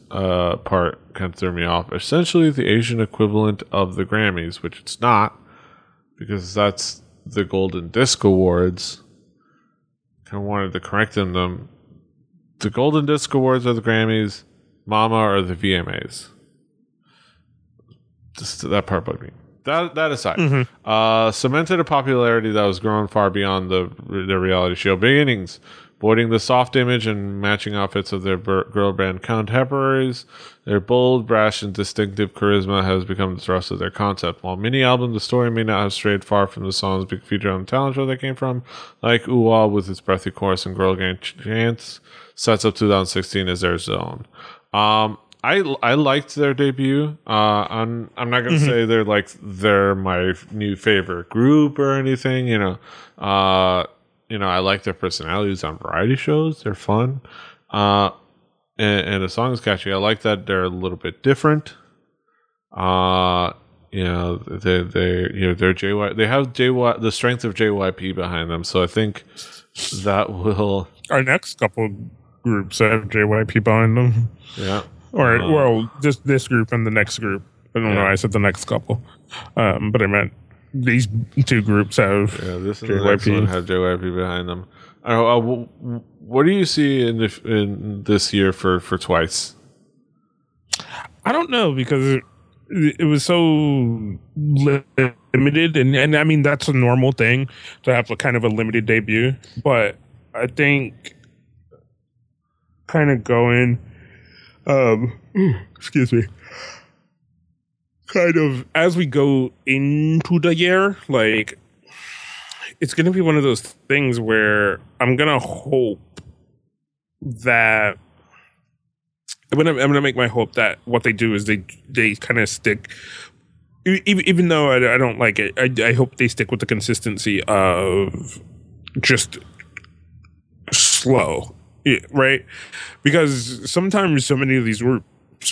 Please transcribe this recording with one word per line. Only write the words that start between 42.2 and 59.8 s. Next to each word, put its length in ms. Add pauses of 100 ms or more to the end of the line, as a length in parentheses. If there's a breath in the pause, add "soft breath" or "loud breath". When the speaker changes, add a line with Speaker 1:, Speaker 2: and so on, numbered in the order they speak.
Speaker 1:
sets 320
up 80
two 160
thousand 200
sixteen 380
as 140
their 160
zone. 480 (480 loud breath)
Um, 420 (260)
I, 180 (220)
I 120
liked 400
their 180
debut. 640 (100)
Uh, 440
I'm, 480
I'm 100
not 140
gonna 140
Speaker 2:
Mm-hmm. 100
Speaker 1:
say 180
they're, 200
like, 260 (120)
they're 520
my 380
f-, 200
new 240
favorite 540
group 480
or 180
anything, 500
you 120
know. 200 (380 loud breath)
Uh, 720 (440)
you 80
know, 100
I 120
like 240
their 100
personalities 680
on 140
variety 400
shows. 460
They're 120
fun. 460 (500 loud breath)
Uh, 380 (720)
and, 280
and 160
the 60
song 240
is 80
catchy. 320